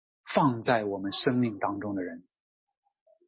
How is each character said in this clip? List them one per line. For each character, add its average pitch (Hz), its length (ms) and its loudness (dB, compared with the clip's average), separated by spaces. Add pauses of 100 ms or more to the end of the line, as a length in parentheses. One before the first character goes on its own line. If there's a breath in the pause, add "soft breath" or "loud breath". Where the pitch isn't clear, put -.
(340)
放 127 300 4
在 117 180 2
我 98 160 -2
们 98 140 -4
生 127 240 2
命 113 240 0
当 101 180 -4
中 101 160 -4
的 92 80 -4
人。 85 240 -10 (1000)